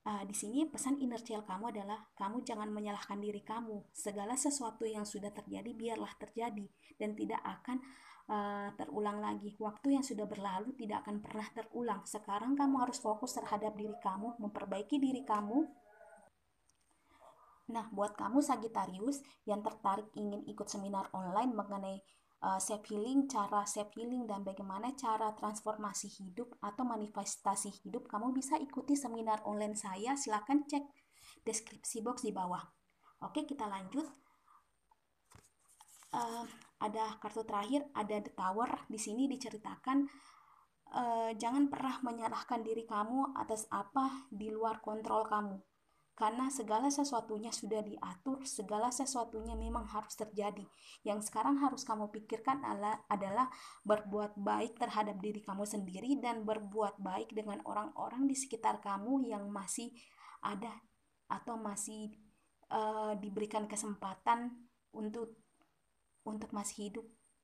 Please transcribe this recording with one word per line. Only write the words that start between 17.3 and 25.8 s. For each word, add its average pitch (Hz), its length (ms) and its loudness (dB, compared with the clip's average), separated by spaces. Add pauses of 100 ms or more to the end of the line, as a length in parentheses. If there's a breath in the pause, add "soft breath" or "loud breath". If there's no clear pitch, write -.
Nah, 226 240 -2
buat 202 240 0
kamu 220 240 4
Sagittarius 220 800 0 (240 loud breath)
yang 208 160 0
tertarik 214 560 0
ingin 208 320 -2
ikut 208 160 -6
seminar 196 480 -2
online 196 400 4
mengenai, 196 480 -2 (400 soft breath)
eh, 190 180 4
self 214 300 0
healing, 262 400 6
cara 208 340 4
self 208 300 -2
healing 240 320 -2
dan 202 160 0
bagaimana 196 560 -4
cara 220 400 2
transformasi 214 720 -2